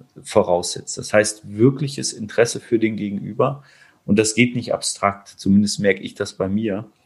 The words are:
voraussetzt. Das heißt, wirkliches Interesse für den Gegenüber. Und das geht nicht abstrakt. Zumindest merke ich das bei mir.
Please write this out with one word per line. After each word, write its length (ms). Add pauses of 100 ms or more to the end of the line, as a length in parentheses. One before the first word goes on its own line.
(220)
voraussetzt. 760
Das 140
heißt, 440
wirkliches 560
Interesse 480
für 180
den 180
Gegenüber. 640 (420)
Und 140
das 160
geht 220
nicht 180
abstrakt. 540
Zumindest 500
merke 240
ich 120
das 180
bei 160
mir. 380 (200)